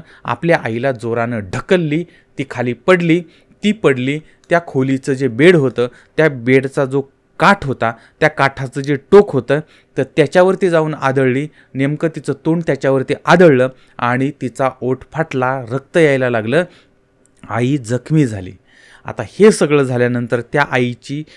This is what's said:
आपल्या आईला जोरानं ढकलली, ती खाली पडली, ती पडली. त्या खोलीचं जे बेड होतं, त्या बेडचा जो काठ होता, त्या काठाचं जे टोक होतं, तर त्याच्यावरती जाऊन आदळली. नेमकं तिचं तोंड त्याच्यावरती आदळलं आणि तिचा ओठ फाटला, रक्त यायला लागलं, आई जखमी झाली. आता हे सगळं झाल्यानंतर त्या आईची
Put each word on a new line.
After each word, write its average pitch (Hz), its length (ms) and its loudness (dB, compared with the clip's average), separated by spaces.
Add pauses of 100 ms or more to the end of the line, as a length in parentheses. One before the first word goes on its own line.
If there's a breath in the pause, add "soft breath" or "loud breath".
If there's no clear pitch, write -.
(240 loud breath)
आपल्या 160 400 0
आईला 120 280 -2
जोरानं 117 480 -4
ढकलली, 151 640 -2 (320 soft breath)
ती 143 120 -6
खाली 123 240 -4
पडली, 170 500 0 (400 soft breath)
ती 208 80 0
पडली. 143 480 -2 (300 soft breath)
त्या 170 180 2
खोलीचं 135 460 -2
जे 131 140 -2
बेड 147 280 4
होतं, 127 320 0 (300 soft breath)
त्या 156 120 2
बेडचा 131 560 0
जो 135 180 -4 (360)
काठ 185 260 2
होता, 117 280 -4 (260 loud breath)
त्या 156 100 4
काठाचं 135 520 -4
जे 139 140 -2
टोक 202 360 2
होतं, 139 280 -2 (380 soft breath)
तर 139 60 0
त्याच्यावरती 185 640 2
जाऊन 156 240 0
आदळली. 135 540 0 (260 soft breath)
नेमकं 143 340 -2
तिचं 151 260 -6 (120)
तोंड 165 220 0
त्याच्यावरती 135 460 0 (120)
आदळलं 151 420 6 (300 soft breath)
आणि 127 340 -2 (100)
तिचा 131 280 -4 (120)
ओठ 131 200 -4 (100)
फाटला, 131 500 -4
रक्त 123 360 -6
यायला 135 320 2
लागलं, 120 340 0 (880 soft breath)
आई 123 280 -2
जखमी 123 500 0
झाली. 98 240 -10 (540 soft breath)
आता - 220 -8
हे 208 240 6
सगळं 147 320 2
झाल्यानंतर 123 580 -2
त्या 143 300 0
आईची 131 520 -4 (140 loud breath)